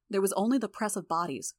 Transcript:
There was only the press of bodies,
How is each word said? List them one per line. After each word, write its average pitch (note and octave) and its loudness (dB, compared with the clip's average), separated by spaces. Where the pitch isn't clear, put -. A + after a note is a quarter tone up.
There G3 2
was G3 4
only A3 2
the A3 0
press - -4
of F3+ -8
bodies, E3 -2